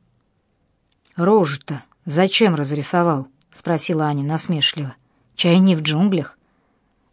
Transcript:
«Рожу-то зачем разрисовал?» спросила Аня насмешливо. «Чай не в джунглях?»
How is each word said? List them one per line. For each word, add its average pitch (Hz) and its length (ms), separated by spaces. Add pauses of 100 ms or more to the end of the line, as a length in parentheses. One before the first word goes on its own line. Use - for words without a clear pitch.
(1160)
«Рожу-то 170 680 (220)
зачем 185 500
разрисовал?» 147 720 (240)
спросила 160 540
Аня 143 180
насмешливо. 151 720 (400)
«Чай 175 240
не 185 160
в 156 80
джунглях?» 160 560 (720)